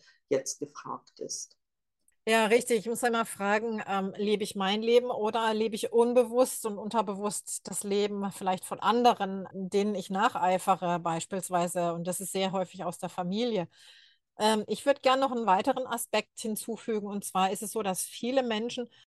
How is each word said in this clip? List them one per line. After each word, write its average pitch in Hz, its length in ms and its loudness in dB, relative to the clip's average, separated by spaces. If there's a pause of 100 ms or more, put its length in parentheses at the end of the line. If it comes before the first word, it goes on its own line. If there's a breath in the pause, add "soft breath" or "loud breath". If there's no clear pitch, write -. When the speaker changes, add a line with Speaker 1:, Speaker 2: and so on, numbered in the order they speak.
(280 soft breath)
Speaker 1:
jetzt - 320 -2
gefragt - 600 -12
ist.“ - 360 -10 (680)
Speaker 2:
Ja, 220 200 4
richtig. 233 340 4
Ich 175 60 -8
muss 233 180 -4
einmal 233 200 2
fragen, 214 600 -2
ähm, 190 280 -2
lebe 208 300 0
ich - 100 -8
mein 202 280 0
Leben 240 280 6
oder 220 440 0
lebe 220 200 0
ich - 200 -4
unbewusst 240 720 4
und 208 100 -4
unterbewusst 208 920 -4
das - 180 -8
Leben 202 480 -2
vielleicht 185 340 -4
von - 140 -8
anderen, 196 720 2
denen 196 400 0
ich - 160 -6
nacheifere 185 880 2
beispielsweise? 175 920 -2
Und 170 120 -6
das 180 140 -4
ist 185 120 -8
sehr 190 200 0
häufig 185 320 -4
aus 175 140 -6
der 175 100 -6
Familie. 196 580 -2 (720 soft breath)
Ähm, 214 280 2
ich - 180 -6
würd 277 180 2
gern 262 180 4
noch 269 120 2
einen 233 140 -2
weiteren 233 400 4
Aspekt - 540 -4
hinzufügen. 214 680 -4
Und 202 180 -6
zwar 190 260 2
ist 196 120 -4
es 202 100 -8
so, 220 100 -2
dass 185 200 0
viele 262 400 0
Menschen 233 480 -2 (200 soft breath)